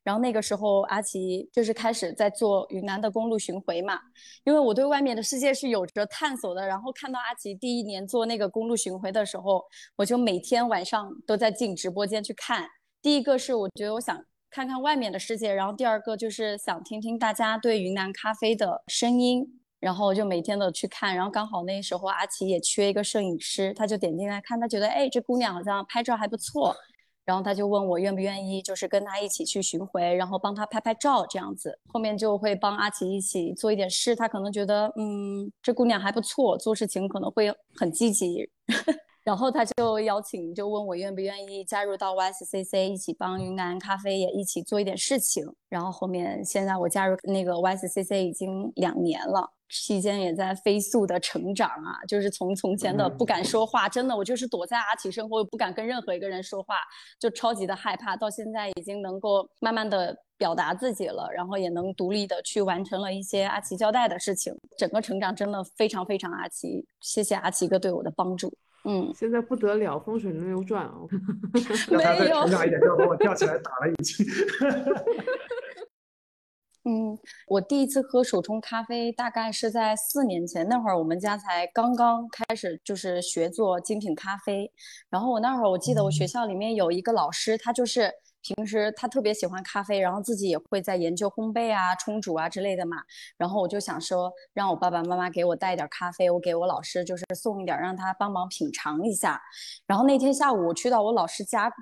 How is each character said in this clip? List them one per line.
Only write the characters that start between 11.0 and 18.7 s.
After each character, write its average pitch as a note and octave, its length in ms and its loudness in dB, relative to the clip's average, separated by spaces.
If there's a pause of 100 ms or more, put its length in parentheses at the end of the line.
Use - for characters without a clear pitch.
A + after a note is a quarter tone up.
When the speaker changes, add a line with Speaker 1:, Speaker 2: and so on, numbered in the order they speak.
Speaker 1:
都 G#3+ 100 2
在 A3 160 4
进 G#3 240 -2
直 F#3 140 -4
播 G3 160 -2
间 G#3+ 180 -2
去 A3 120 -8
看。 C4 340 -4 (320)
第 D4 160 4
一 B3 60 2
个 C4+ 160 4
是 B3+ 160 -2
我 G3+ 180 0
觉 G#3 120 -6
得 G#3+ 100 -2
我 A#3 40 -4
想 E4 240 -6 (280)
看 C4 160 -6
看 C4 120 -6
外 D4 160 2
面 A3+ 160 0
的 F#3+ 60 -4
世 A3+ 180 -4
界， G#3+ 160 -2
然 G3 140 2
后 G#3 80 -2
第 B3+ 100 -4
二 A3 160 4
个 A3 160 -4
就 A3 140 -4
是 G#3 300 -4
想 E3+ 240 -6
听 G#3+ 180 -8
听 A3+ 160 -4
大 A3 160 2
家 A3 240 0
对 A3 240 2
云 F#3 140 -2
南 F#3+ 180 -2
咖 A3 180 -4
啡 A3 240 2
的 G3+ 300 0